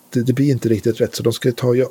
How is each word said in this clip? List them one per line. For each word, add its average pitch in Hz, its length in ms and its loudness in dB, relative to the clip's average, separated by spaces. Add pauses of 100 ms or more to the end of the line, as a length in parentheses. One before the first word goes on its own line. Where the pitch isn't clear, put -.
(100)
det, 123 120 0
det 123 100 2
blir 139 180 2
inte 123 180 0
riktigt 113 320 0
rätt, 113 140 0
så - 80 -6
de 117 100 2
ska 123 200 0
ta, 123 220 0
göra 123 160 0